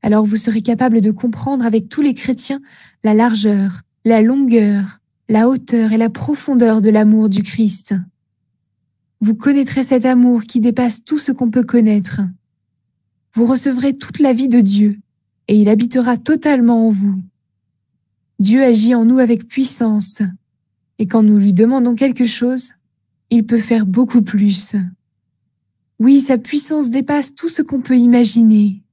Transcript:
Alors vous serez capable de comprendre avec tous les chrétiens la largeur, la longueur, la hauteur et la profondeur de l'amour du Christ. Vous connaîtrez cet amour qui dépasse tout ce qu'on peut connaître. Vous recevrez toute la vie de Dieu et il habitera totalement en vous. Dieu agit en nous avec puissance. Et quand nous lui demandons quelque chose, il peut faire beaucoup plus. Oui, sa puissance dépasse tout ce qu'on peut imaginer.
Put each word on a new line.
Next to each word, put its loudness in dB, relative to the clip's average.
Alors 0
vous -2
serez -4
capable 0
de 0
comprendre -4
avec -2
tous -6
les 0
chrétiens -8
la 2
largeur, 0
la 2
longueur, 0
la 2
hauteur -2
et 0
la 0
profondeur -2
de 2
l'amour 2
du -2
Christ. -4
Vous 0
connaîtrez -2
cet 0
amour 2
qui -6
dépasse -2
tout -4
ce -4
qu'on -2
peut 0
connaître. 0
Vous 0
recevrez -2
toute -16
la 2
vie 0
de 4
Dieu 2
et 4
il 4
habitera 0
totalement 0
en 2
vous. 0
Dieu 2
agit 2
en 2
nous 4
avec 0
puissance. -4
Et -4
quand 0
nous 4
lui 2
demandons 2
quelque -2
chose, -4
il 2
peut 0
faire 0
beaucoup 0
plus. -2
Oui, 4
sa 0
puissance -4
dépasse -4
tout -8
ce -6
qu'on -4
peut 0
imaginer. 4